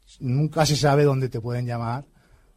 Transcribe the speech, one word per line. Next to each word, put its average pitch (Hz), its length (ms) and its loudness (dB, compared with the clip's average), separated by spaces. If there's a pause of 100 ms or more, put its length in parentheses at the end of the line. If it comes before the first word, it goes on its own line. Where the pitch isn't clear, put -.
(180)
Nunca 147 480 0
se 147 100 2
sabe 143 280 4
dónde 131 260 2
te 117 100 -6
pueden 123 240 -4
llamar 120 400 -6 (520)